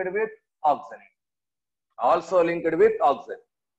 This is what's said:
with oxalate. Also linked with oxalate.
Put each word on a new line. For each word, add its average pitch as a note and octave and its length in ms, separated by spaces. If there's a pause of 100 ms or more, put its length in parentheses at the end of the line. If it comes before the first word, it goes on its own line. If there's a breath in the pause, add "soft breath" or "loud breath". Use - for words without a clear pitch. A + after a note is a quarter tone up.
(200)
with A3 120 (340)
oxalate. B2+ 480 (840)
Also E3+ 460
linked E3 320
with G#3+ 260
oxalate. C3+ 440 (340)